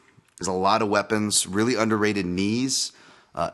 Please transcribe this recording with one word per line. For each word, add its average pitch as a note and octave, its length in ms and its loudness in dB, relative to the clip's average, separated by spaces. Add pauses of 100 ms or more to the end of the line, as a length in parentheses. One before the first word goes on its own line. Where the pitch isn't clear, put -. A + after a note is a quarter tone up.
(380)
There's F2+ 120 -6
a - 20 -2
lot G2 300 2
of G#2 80 0
weapons, G#2 580 0
really G#2+ 280 0
underrated G#2+ 500 0
knees, G#2 640 -2 (420)
uh, E2 200 -4